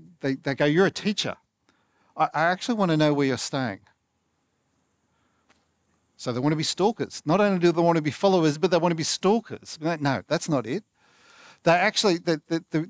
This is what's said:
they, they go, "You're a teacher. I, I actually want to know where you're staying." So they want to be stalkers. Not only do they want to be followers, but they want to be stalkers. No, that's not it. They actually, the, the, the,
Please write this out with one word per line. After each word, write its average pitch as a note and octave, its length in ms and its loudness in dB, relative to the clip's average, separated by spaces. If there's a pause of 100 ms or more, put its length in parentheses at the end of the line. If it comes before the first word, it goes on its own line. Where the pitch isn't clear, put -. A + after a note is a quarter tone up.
(200)
they, C3+ 160 -4
they C#3 180 -6
go, D3 120 0
"You're D#3+ 200 4
a E3 60 2
teacher. - 460 -4 (800)
I, D#3 160 0
I D3+ 100 0
actually F#3 320 -2
want F#3+ 160 0
to D#3 60 2
know D3+ 160 4
where C#3+ 120 0
you're C3 120 0
staying." A#2+ 420 -6 (2250)
So - 160 -8
they A#2+ 80 -4
want D3 140 0
to D3+ 40 -4
be D#3 60 -4
stalkers. F3 640 -2
Not F3 160 2
only G3 180 2
do F3 140 4
they E3 80 0
want E3+ 160 4
to D#3 40 -2
be D3+ 100 -2
followers, E3 460 2
but E3 140 0
they F3+ 60 4
want E3 140 2
to - 40 -2
be D#3+ 80 -4
stalkers. - 800 -2
No, D3 460 -2
that's D#3+ 200 -2
not C3 180 0
it. F3+ 200 -6 (760)
They E3 80 4
actually, F#3 460 2
the, E3 300 -2
the, E3 220 -2
the, D#3+ 200 -4